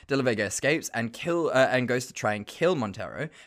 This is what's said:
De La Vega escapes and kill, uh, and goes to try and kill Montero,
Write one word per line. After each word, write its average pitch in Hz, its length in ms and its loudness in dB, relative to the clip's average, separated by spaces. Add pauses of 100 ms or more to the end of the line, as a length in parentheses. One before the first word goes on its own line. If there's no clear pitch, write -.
De 139 100 0
La 139 60 2
Vega 110 220 2
escapes 135 460 0
and 117 240 -4
kill, 170 340 0
uh, 131 220 6
and 127 180 2
goes 127 180 0
to - 60 -18
try 107 220 0
and 101 120 -6
kill 175 300 2
Montero, 104 540 -6 (160)